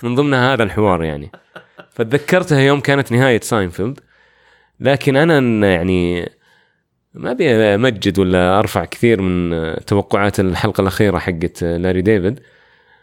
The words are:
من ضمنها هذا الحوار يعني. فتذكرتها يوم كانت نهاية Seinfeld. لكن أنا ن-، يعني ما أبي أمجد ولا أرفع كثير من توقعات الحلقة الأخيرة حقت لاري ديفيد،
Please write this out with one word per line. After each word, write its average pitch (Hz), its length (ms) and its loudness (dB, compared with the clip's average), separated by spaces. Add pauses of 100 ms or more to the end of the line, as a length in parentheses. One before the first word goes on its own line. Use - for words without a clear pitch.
من 120 120 -4
ضمنها 135 400 0
هذا 120 80 0
الحوار 95 400 0
يعني. 71 280 -8 (600)
فتذكرتها 143 720 0
يوم 139 200 4
كانت 139 320 0
نهاية 123 280 2
Seinfeld. 101 600 -4 (800)
لكن 135 360 0
أنا 156 240 4
ن-، 113 240 2
يعني 87 640 0 (840)
ما 160 160 -8
أبي 220 220 0
أمجد 104 640 2
ولا 92 400 2
أرفع 101 260 -2
كثير 110 380 0
من 87 540 -2 (100)
توقعات 101 540 0
الحلقة 95 400 -2
الأخيرة 95 380 0
حقت 85 460 -6
لاري 90 380 -2
ديفيد، 101 380 0 (640)